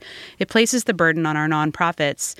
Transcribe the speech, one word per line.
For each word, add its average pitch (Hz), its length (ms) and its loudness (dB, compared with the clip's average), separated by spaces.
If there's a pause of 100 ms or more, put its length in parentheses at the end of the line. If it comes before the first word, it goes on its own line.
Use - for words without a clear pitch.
(400)
It 190 80 -2
places 233 360 2
the 208 100 0
burden 165 320 2
on 156 100 0
our 151 100 0
nonprofits 156 920 -2